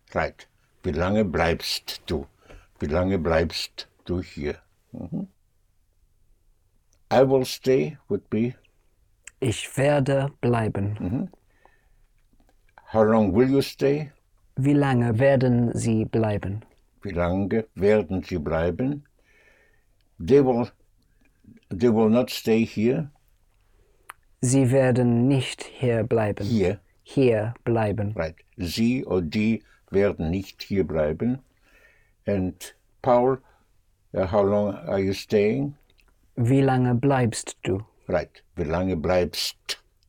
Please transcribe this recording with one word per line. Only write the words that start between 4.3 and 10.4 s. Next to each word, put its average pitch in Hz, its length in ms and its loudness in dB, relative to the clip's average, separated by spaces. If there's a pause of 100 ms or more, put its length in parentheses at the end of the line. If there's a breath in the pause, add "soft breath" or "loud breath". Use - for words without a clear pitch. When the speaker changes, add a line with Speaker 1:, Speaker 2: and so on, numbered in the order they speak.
Speaker 1:
Mm-hmm. 87 300 -10 (1900)
"I 120 120 6
will 135 220 2
stay" 143 540 -2 (100)
would 101 220 -6
be 117 240 -2 (840)
Speaker 2:
Ich - 360 -6
werde 139 540 0 (100)